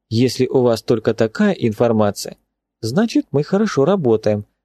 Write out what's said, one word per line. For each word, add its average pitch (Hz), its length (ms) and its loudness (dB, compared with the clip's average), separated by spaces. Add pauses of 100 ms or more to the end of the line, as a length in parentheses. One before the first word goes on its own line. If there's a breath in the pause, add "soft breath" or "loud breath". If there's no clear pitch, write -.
(100)
«Если 123 360 0
у 135 140 0
вас 120 220 0
только 113 320 0
такая 117 380 0
информация, 110 840 -2 (460)
значит, 208 480 -2
мы 139 120 0
хорошо 190 440 0
работаем», 113 580 0 (200)